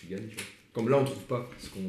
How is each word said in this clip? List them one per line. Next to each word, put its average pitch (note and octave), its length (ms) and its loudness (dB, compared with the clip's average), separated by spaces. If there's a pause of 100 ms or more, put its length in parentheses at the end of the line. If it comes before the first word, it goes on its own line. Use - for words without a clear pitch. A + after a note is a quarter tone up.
tu F2 120 -16
gagnes, A2 160 -6
tu A2 60 -14
vois. - 100 -8 (280)
Comme A#2 160 2
là C#3 100 8
on C3 60 6
trouve - 180 -4
pas B2 340 -2
ce - 120 -12
qu'on, G2 180 -10